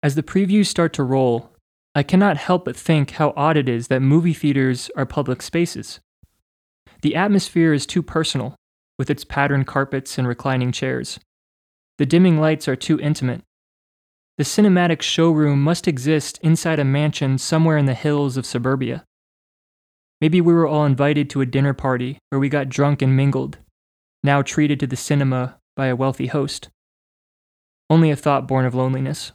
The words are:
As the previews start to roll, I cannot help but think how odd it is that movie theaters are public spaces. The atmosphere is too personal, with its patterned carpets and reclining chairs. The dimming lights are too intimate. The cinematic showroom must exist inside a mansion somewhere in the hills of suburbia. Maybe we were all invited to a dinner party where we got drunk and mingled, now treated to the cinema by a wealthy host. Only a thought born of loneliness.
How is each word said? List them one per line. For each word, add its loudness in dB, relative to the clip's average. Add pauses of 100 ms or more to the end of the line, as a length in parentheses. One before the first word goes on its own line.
As 2
the 6
previews 2
start 0
to -2
roll, 0 (420)
I 2
cannot 4
help 0
but -8
think 0
how 0
odd 2
it 0
is -4
that 2
movie 4
theaters 0
are -2
public -4
spaces. -6 (1000)
The 0
atmosphere 2
is -2
too -2
personal, -4 (420)
with -6
its -4
patterned 0
carpets -4
and -2
reclining -4
chairs. -6 (760)
The 0
dimming 4
lights 0
are -2
too 0
intimate. -2 (960)
The 0
cinematic 2
showroom 2
must 0
exist -2
inside 0
a 0
mansion 0
somewhere 2
in 2
the 0
hills -2
of -6
suburbia. -4 (1160)
Maybe 2
we 4
were 4
all 0
invited 0
to -2
a 0
dinner 0
party -4 (120)
where -2
we 0
got -2
drunk 0
and 2
mingled, 0 (640)
now 2
treated 0
to -2
the -6
cinema -2 (200)
by -2
a 0
wealthy -2
host. -6 (1200)
Only 6
a -2
thought -2
born 0
of -2
loneliness. -4